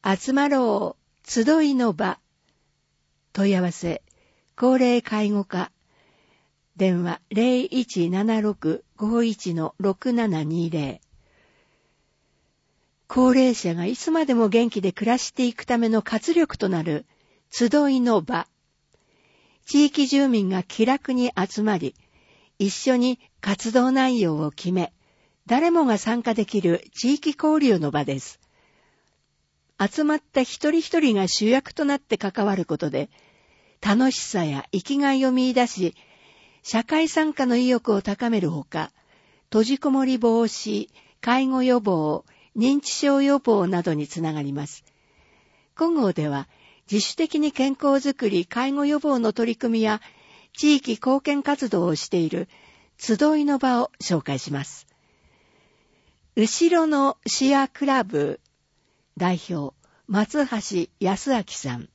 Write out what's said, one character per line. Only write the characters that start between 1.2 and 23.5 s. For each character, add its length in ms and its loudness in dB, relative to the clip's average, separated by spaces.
う、 60 -18
集 340 4
い 100 2
の 200 2
場。 240 -4
問 180 0
い 60 2
合 60 0
わ 100 -2
せ、 300 -8
高 200 4
齢 240 4
介 300 -2
護 140 0
課。 280 -6
電 260 2
話、 280 -6
零 320 2
一 480 -2
七 320 0
六 420 -2
五 260 0
一 320 -2
の 240 -4
六 340 -2
七 320 0
二 240 -2
零。 320 -6
高 260 4
齢 220 4
者 200 -4
が 120 -4
い 100 -4
つ 140 -6
ま 160 0
で 80 0
も 160 2
元 180 2
気 140 -4
で 100 -2
暮 180 -4
ら 60 2
し 160 -8
て 140 -2
い 80 -2
く 100 -16
た 140 0
め 100 0
の 140 2
活 320 -4
力 240 2
と 100 -2
な 140 -2
る 240 -4
集 200 0
い 140 2
の 180 4
場。 280 -6
地 220 4
域 200 0
住 220 2
民 220 2
が 120 -2
気 220 -2
楽 300 0
に 200 0
集 280 -4
ま 160 0
り、 160 -6
一 100 0
緒 280 0
に 220 0
活 320 -4